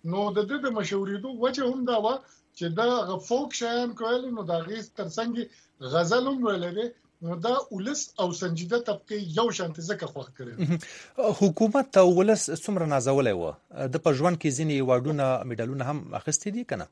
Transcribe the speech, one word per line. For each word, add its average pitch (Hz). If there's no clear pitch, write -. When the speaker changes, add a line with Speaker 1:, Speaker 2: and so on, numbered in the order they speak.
Speaker 1:
نو 196
د 196
ده 285
د 285
مشهورېدو 202
وجه 262
هم 254
دا 240
وه 233
چې -
دا 170
هغه 233
فوک 247
شیان 240
کویل، 247
نو 214
د 170
هغې 170
تر 185
څنګ 226
یې 240
غزل 170
هم 269
ویلی 180
دی. 214
نو 170
دا 214
ولس 226
او 180
سنجیده 175
طبقې 214
یو 233
شانتې 170
ځکه 170
خوښ 139
کړی. 120
Speaker 2:
مهم. 165
حکومت 214
او 180
ولس 202
څومره 190
نازولی 135
و؟ 85
د -
په 160
ژوند 160
کې 156
ځینې 151
ایوارډونه، 131
میډالونه 123
هم 143
اخیستي -
دي 233
که -
نه؟ 87